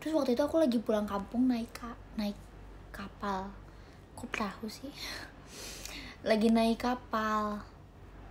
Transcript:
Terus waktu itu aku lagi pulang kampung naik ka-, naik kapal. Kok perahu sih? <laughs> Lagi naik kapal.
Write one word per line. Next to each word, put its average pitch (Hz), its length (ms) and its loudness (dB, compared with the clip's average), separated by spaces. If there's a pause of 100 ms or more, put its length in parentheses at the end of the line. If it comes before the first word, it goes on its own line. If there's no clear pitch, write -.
Terus 311 160 2
waktu 254 160 4
itu 240 80 4
aku 294 160 4
lagi 247 240 6
pulang 214 240 2
kampung 202 400 2
naik 233 320 2
ka-, 240 240 -12 (160)
naik 208 160 0 (560)
kapal. 196 640 -4 (640)
Kok - 160 -10
perahu 208 320 -4
sih? 240 240 -10
<laughs> - 1400 -12
Lagi 220 240 6
naik 226 320 6
kapal. 214 800 0 (680)